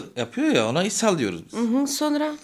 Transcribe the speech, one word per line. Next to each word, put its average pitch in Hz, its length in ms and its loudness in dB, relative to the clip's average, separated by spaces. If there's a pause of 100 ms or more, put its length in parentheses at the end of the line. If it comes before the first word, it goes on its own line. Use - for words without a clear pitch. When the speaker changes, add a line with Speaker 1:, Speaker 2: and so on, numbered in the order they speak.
(160)
Speaker 1:
yapıyor 240 320 -2
ya, 117 220 4
ona 165 140 2
ishal 202 360 2
diyoruz 92 260 -2
biz. - 80 -18
Speaker 2:
Hı - 100 -8
hı, 262 240 0
sonra, 302 560 -2